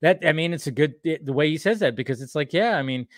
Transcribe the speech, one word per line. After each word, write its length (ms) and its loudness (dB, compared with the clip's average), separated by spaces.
that, 240 4
I 80 4
mean, 200 -2
it's 140 -8
a 40 -4
good, 240 0
it, 200 -4
the 60 -4
way 180 2
he 80 0
says 220 0
that, 160 0
because 260 -4
it's 140 -10
like, 160 -4
yeah, 260 0
I 60 -2
mean, 240 -6